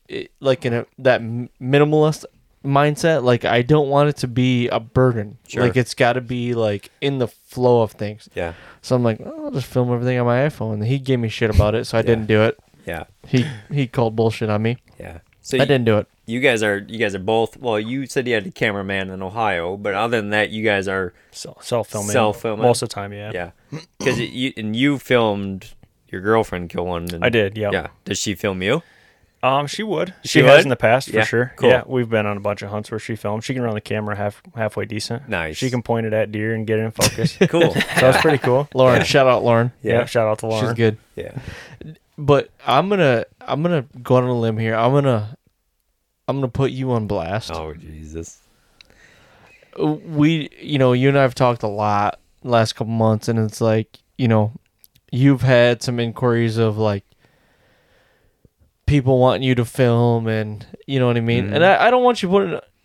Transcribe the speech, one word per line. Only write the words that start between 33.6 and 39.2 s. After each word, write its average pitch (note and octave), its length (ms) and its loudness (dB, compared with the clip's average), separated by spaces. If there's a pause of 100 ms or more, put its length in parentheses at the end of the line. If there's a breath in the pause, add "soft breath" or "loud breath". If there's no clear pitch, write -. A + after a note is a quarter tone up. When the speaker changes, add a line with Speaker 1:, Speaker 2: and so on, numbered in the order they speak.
Speaker 3:
run A2+ 120 -4
the G#2+ 60 -6
camera G#2+ 360 -6
half, G2+ 260 -6 (140)
halfway G#2+ 280 -4
decent. G#2+ 440 -8
Speaker 2:
Nice. E2 280 -4
Speaker 3:
She C3 140 -4
can A#2+ 120 -4
point A2+ 240 -2
it G#2+ 60 -4
at G#2+ 200 0
deer A2 220 -4
and A2 120 -6
get A2 120 0
it A2 40 -2
in A2 100 -4
focus. - 500 -2
Speaker 2:
<laughs> F#3 60 4
Cool. E3 240 2 (260)
Speaker 3:
So C3 120 6
it's - 100 4
pretty D3+ 180 2
cool. C#3 360 0
Speaker 1:
Lauren, B2+ 240 6
Speaker 2:
Yeah. - 60 2
Speaker 1:
shout C3+ 240 4